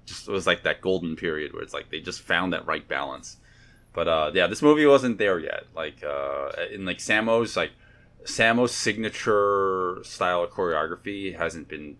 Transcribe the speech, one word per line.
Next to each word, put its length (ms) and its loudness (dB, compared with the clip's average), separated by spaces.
just, 240 -14
it 20 -6
was, 160 -2
like, 180 2
that 180 -2
golden 340 -2
period 380 -4
where 80 -8
it's 120 -14
like 160 -10
they 100 -8
just 200 -10
found 320 0
that 140 -4
right 200 -4
balance. 520 -8
But, 140 0
uh, 260 2
yeah, 120 6
this 160 -2
movie 240 8
wasn't 320 6
there 220 2
yet. 240 -8
Like, 300 -10
uh, 460 -4
in, 140 -10
like, 140 -4
Sammo's, 580 2
like, 160 -2
Sammo's 480 4
signature 1300 0
style 420 0
of 60 -6
choreography 880 -4
hasn't 320 -6
been 320 -12